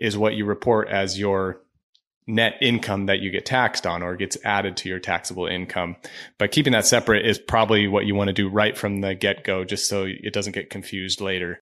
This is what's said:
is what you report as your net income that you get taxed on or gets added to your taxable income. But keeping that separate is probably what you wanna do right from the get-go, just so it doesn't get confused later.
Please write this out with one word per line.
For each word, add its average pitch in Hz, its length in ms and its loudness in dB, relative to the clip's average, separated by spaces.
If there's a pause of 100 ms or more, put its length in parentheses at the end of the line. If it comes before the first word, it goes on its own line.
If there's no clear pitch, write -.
is 104 180 0
what 107 160 2
you 107 100 -4
report 104 440 2
as 98 280 -2
your 95 460 -2 (640)
net 110 340 2
income 110 460 0
that 98 140 2
you 98 100 -4
get 98 160 -4
taxed 127 400 0
on 87 160 -2
or 90 140 -6
gets 92 280 -4
added 101 340 0
to - 100 -8
your 92 100 -6
taxable 90 480 -4
income. 90 480 -4 (420)
But 104 140 2
keeping 143 220 2
that 107 140 4
separate 113 380 4
is 107 140 2
probably 107 480 4
what 101 180 2
you 101 120 2
wanna 98 160 2
do 98 160 2
right 104 280 2
from 101 240 -2
the 98 140 -2
get-go, 95 480 -2
just 98 260 -4
so 98 200 -2
it 98 240 -8
doesn't 101 220 -4
get 90 160 -8
confused 95 500 -8
later. 90 420 -4